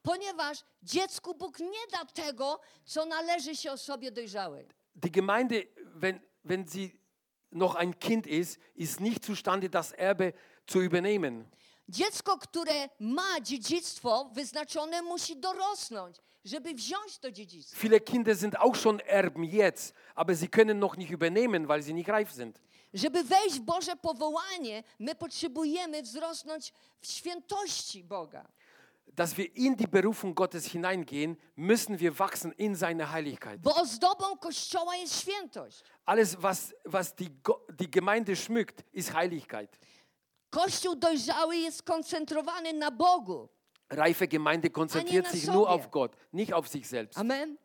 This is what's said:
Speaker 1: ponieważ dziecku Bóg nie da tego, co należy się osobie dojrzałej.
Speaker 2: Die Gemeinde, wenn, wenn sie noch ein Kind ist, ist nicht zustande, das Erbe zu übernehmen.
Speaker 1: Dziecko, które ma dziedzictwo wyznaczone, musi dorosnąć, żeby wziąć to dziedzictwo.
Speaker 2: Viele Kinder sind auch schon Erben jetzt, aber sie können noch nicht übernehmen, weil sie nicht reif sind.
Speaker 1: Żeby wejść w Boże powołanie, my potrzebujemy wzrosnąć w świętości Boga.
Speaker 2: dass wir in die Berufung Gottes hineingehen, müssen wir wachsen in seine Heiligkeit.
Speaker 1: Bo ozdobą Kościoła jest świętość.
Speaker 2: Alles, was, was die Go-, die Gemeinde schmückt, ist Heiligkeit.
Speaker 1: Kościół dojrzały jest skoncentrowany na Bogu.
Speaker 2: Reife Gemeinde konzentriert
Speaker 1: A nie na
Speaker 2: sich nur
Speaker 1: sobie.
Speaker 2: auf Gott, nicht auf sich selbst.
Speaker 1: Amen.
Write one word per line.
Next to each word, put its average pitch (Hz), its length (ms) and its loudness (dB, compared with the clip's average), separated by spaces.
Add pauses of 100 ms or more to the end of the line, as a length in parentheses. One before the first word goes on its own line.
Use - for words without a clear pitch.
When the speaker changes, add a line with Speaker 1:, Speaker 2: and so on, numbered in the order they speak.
Speaker 1:
ponieważ 330 600 -4 (200)
dziecku 359 520 -4
Bóg 302 240 -10
nie 415 320 -8
da 339 140 -8
tego, 285 540 -6 (260)
co 311 200 -4
należy 320 500 -4
się 285 160 -8
osobie 262 400 -10
dojrzałej. 196 560 -10 (280)
Speaker 2:
Die 170 160 -4
Gemeinde, 214 440 2 (400)
wenn, 185 240 -2 (260)
wenn 180 220 -2
sie 185 240 -8 (600)
noch 180 240 2
ein 175 240 0
Kind 226 280 0
ist, 165 320 -2 (160)
ist 160 240 -4
nicht 214 260 -2
zustande, 190 440 0
das 165 280 -2
Erbe 185 360 2 (340)
zu 185 140 2
übernehmen. 175 640 0 (440)
Speaker 1:
Dziecko, 381 480 0
które 294 520 -4 (100)
ma 311 420 -2
dziedzictwo 254 920 -2
wyznaczone, 302 680 -6
musi 339 360 -6
dorosnąć, 370 760 -4 (300)
żeby 277 280 -8
wziąć 359 460 -8
to 254 120 -10
dziedzictwo. 175 480 -18
Speaker 2:
Viele 220 200 8
Kinder 220 360 2
sind 202 240 -2
auch 247 160 8
schon 214 300 4
Erben 180 380 4
jetzt, 185 500 2 (220)
aber 165 200 2
sie 165 120 -2
können 220 320 6
noch 190 180 0
nicht 170 140 -8
übernehmen, 175 560 2
weil 147 160 2
sie 151 100 -6
nicht 170 160 -4
reif 214 220 2
sind. 123 280 -12 (340)
Speaker 1:
Żeby 277 300 2
wejść 370 320 4
w 254 60 -6
Boże 330 340 -2
powołanie, 302 880 -4 (160)
my 254 160 -4
potrzebujemy 311 880 -4
wzrosnąć 311 720 -10 (280)
w - 60 -16
świętości 349 960 -6
Boga. 170 420 -10 (680)
Speaker 2:
dass 170 220 0
wir 190 180 -4
in 254 200 4
die 208 120 0
Berufung 196 480 2
Gottes 175 300 0
hineingehen, 170 720 -2 (180)
müssen 202 440 2
wir 170 180 2
wachsen 190 400 -2
in 202 180 0
seine 160 360 -2
Heiligkeit. 151 500 -6
Speaker 1:
Bo 165 140 4
ozdobą 359 640 2
Kościoła 349 580 -4
jest 349 260 -4
świętość. 330 640 -8 (220)
Speaker 2:
Alles, 190 300 4
was, 185 380 -2 (120)
was 185 300 -2
die 180 140 -8 (140)
Go-, - 260 2
die 170 200 -6
Gemeinde 196 460 2
schmückt, - 480 -2 (100)
ist 165 200 -6
Heiligkeit. 160 640 -2 (720)
Speaker 1:
Kościół 359 460 0
dojrzały 320 600 2
jest 330 200 -2
skoncentrowany 320 960 -2
na 302 180 0
Bogu. 226 580 2 (400)
Speaker 2:
Reife 165 380 4
Gemeinde 156 420 2
konzentriert 165 580 2
Speaker 1:
A - 20 -2
nie 180 60 -2
na 165 60 0
Speaker 2:
sich 147 60 -2
nur 208 200 6
Speaker 1:
sobie. - 20 2
Speaker 2:
auf 170 220 2
Gott, 131 240 0 (180)
nicht 196 200 -2
auf 165 140 2
sich 135 200 -8
selbst. 117 300 -6
Speaker 1:
Amen. 277 480 -2